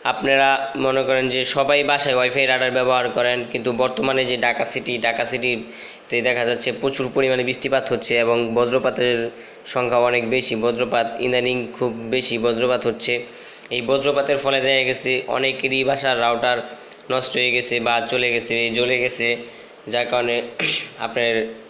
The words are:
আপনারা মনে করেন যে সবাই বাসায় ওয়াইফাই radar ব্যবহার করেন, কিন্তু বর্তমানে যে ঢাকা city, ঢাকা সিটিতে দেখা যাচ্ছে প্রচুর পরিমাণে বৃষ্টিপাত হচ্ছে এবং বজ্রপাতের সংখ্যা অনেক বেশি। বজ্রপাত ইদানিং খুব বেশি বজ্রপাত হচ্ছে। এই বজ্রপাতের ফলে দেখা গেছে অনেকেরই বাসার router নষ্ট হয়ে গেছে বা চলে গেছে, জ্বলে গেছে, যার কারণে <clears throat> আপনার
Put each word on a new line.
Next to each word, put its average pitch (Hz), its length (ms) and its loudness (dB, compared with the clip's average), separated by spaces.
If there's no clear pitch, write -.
আপনারা 135 460 4
মনে 135 320 2
করেন 131 220 2
যে 127 120 0
সবাই 143 280 4
বাসায় 139 340 2
ওয়াইফাই 127 280 2
radar 127 260 2
ব্যবহার 127 380 2
করেন, 123 280 2
কিন্তু 120 180 -2
বর্তমানে 131 440 2
যে 123 200 -2
ঢাকা 117 200 0
city, - 280 -6
ঢাকা 117 200 0
সিটিতে 120 920 -4
দেখা 120 180 2
যাচ্ছে 120 240 0
প্রচুর 135 240 -2
পরিমাণে 131 280 2
বৃষ্টিপাত 127 480 0
হচ্ছে 120 280 0
এবং 117 180 4
বজ্রপাতের 123 640 2
সংখ্যা 123 340 0
অনেক 120 300 4
বেশি। 123 260 0
বজ্রপাত 117 520 0
ইদানিং 127 380 2
খুব 123 140 0
বেশি 127 240 0
বজ্রপাত 120 520 2
হচ্ছে। 117 240 -2
এই 120 120 -4
বজ্রপাতের 139 560 2
ফলে 135 240 0
দেখা 131 280 2
গেছে 127 220 -2
অনেকেরই 131 560 0
বাসার 135 380 2
router 120 360 2
নষ্ট 127 280 -2
হয়ে 123 160 2
গেছে 120 240 -2
বা 117 140 0
চলে 123 220 0
গেছে, 117 220 -2
জ্বলে 123 260 2
গেছে, 120 240 -2
যার 120 240 0
কারণে 120 240 0
<clears throat> - 340 -8
আপনার 117 280 0